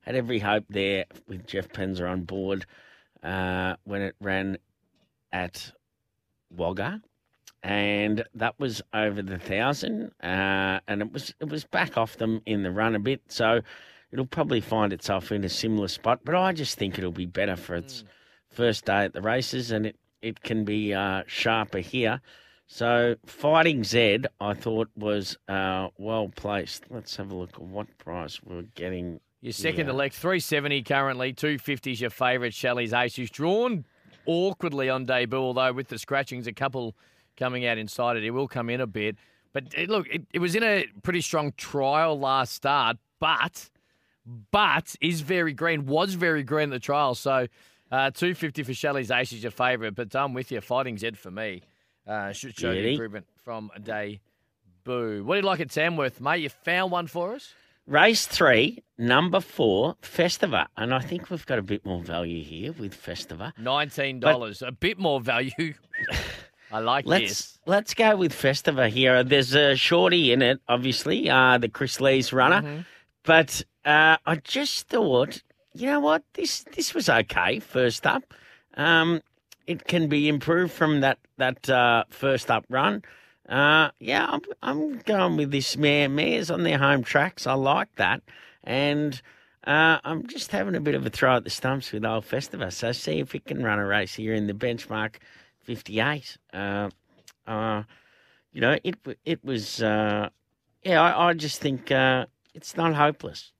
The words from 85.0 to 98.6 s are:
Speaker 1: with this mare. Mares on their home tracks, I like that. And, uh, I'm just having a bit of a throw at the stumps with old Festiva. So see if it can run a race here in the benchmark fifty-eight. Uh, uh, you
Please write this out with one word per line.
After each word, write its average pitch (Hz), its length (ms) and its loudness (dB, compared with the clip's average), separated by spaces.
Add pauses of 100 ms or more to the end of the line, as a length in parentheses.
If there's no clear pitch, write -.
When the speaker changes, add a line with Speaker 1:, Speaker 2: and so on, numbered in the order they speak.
Speaker 1:
with 143 120 0
this 139 280 -2
mare. 147 320 4
Mares 156 400 0
on 170 140 0
their 160 120 2
home 139 260 4
tracks, - 440 0
I 131 80 0
like 135 420 0
that. 101 240 0 (420)
And, 143 600 0 (440)
uh, 156 380 4
I'm 160 220 -6
just 269 260 -10
having 196 220 -2
a 151 60 -2
bit 147 140 0
of 135 120 -2
a 135 40 -4
throw 131 260 4
at 117 80 0
the - 60 -10
stumps 131 420 -4
with 107 120 -6
old 110 220 -2
Festiva. 123 440 -6
So 117 220 -4
see 156 280 -4
if 139 140 -8
it - 120 -10
can 139 180 -4
run 107 140 0
a 101 80 -2
race 98 280 0
here 110 200 -4
in 104 140 0
the 104 40 -2
benchmark 110 600 -4 (460)
fifty-eight. 117 800 -6 (160)
Uh, 101 340 -4 (580)
uh, 110 360 -4 (720)
you 139 80 -6